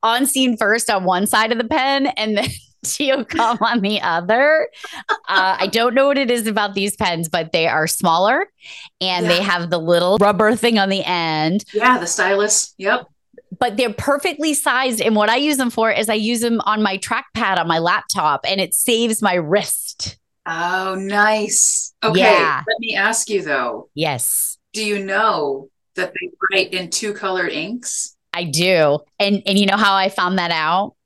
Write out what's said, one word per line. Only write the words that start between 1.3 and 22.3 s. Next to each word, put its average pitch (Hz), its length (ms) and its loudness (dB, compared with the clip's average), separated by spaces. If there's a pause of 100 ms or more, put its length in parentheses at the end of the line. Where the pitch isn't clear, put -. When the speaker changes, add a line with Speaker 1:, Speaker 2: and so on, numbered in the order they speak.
Speaker 1:
of 240 60 0
the 226 80 -2
pen 269 440 0
and 214 280 -2
then 208 80 0 (220)
<laughs> - 180 -20
Geocom 262 760 0
on 220 180 0
the 196 220 -2
other. 233 680 2 (400)
Uh, 190 520 0
I 190 60 0
don't 226 280 0
know 269 120 4
what 277 120 2
it 262 120 0
is 233 160 0
about 208 280 -2
these 196 200 -2
pens, 170 360 -2
but 165 220 -4
they 165 160 2
are 156 180 0
smaller 190 640 2 (500)
and 180 240 -2
they 175 140 4
Speaker 2:
Yeah. 196 60 -2
Speaker 1:
have 175 260 -2
the 175 100 -2
little 175 380 2
rubber 208 380 4
thing 226 220 2
on 196 120 2
the 196 140 -2
end. 165 680 0
Speaker 2:
Yeah, 240 240 2
the 175 100 -4
stylus. 196 680 0
Yep. 190 300 -4 (520)
Speaker 1:
But 240 200 -2
they're 240 160 0
perfectly 294 580 -2
sized. 254 480 -2
And 214 160 2
what 208 140 4
I 233 60 4
use 285 200 0
them 254 140 0
for 226 200 0
is 208 200 0
I 214 40 2
use 220 260 -2
them 233 260 0
on 214 160 0
my 196 160 0
trackpad 226 580 -2
on 170 100 0
my 165 120 2
laptop, 165 680 0
and 196 140 -2
it 180 140 -4
saves 226 480 0
my 190 120 2
wrist. - 840 -2 (320)
Speaker 2:
Oh, 180 480 -4
nice. 208 960 2 (100)
Okay, 175 180 4
Speaker 1:
Yeah. 165 460 4